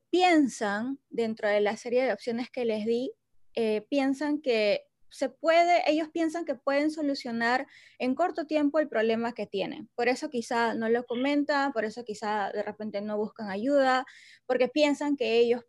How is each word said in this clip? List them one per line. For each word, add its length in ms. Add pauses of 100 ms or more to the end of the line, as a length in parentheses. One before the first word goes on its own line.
piensan, 920 (100)
dentro 380
de 140
la 160
serie 260
de 80
opciones 380
que 160
les 200
di, 280 (420)
eh, 320
piensan 540
que 460 (240)
se 180
puede, 580
ellos 220
piensan 360
que 100
pueden 340
solucionar 800 (320)
en 160
corto 320
tiempo 320
el 80
problema 460
que 120
tienen. 500
Por 120
eso 220
quizá 440
no 160
lo 160
comentan, 680
por 120
eso 200
quizá 460
de 120
repente 380
no 160
buscan 320
ayuda, 560 (400)
porque 240
piensan 480
que 200
ellos 320